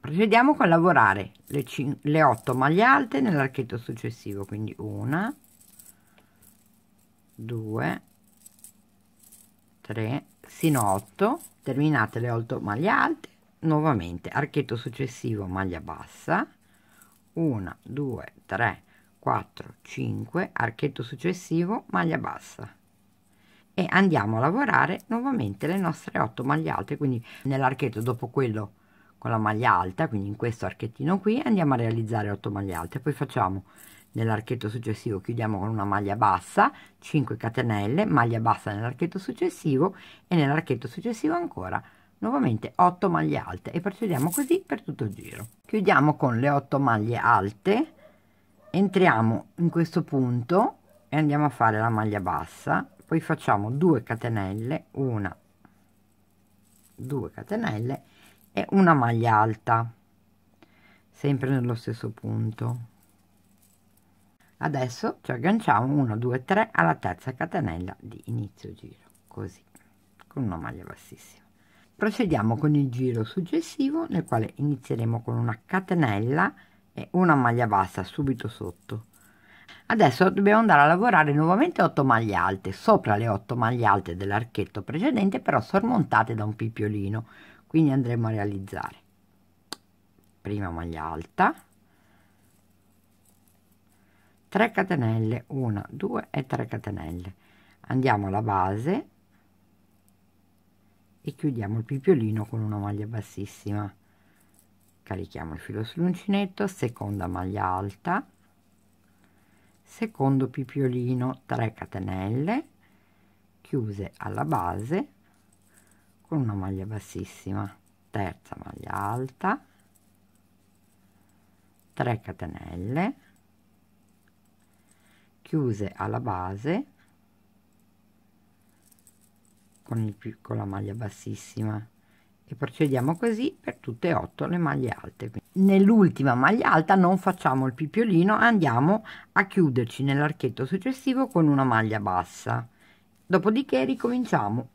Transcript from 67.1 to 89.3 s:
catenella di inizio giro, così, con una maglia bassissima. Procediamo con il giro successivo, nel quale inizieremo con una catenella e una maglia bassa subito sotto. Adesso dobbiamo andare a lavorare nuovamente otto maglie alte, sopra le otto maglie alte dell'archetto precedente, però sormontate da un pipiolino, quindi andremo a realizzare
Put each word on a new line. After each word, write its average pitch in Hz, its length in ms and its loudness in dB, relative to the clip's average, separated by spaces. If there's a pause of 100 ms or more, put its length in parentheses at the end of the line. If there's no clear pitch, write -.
catenella 92 640 -4
di - 260 -16
inizio 113 460 -8
giro, - 320 -20 (240)
così, - 340 -12 (640)
con 139 180 -6
una 92 120 -4
maglia 71 280 -10
bassissima. - 600 -20 (500)
Procediamo 156 640 0
con 151 180 2
il 143 140 4
giro 123 340 -2
successivo, 294 840 -2
nel 175 160 -2
quale - 300 -2
inizieremo 120 640 -2
con 117 160 -6
una 117 260 -2
catenella 151 920 0 (380)
e - 200 -12
una 175 220 6
maglia 120 320 4
bassa 95 380 0
subito 131 440 -4
sotto. 110 580 -12 (800)
Adesso 185 420 4
dobbiamo 202 320 6
andare 175 220 8
a 143 40 10
lavorare 170 460 6
nuovamente 180 480 2
otto 160 240 4
maglie 113 300 4
alte, 92 380 0
sopra 185 440 4
le 113 120 0
otto 104 280 -2
maglie 117 300 0
alte 95 280 2
dell'archetto 101 680 -4
precedente, 208 580 0
però - 220 2
sormontate 180 720 2
da 107 100 -2
un 107 100 -4
pipiolino, 107 720 -4 (400)
quindi 156 260 4
andremo 120 340 0
a 110 40 0
realizzare 101 640 -6 (1500)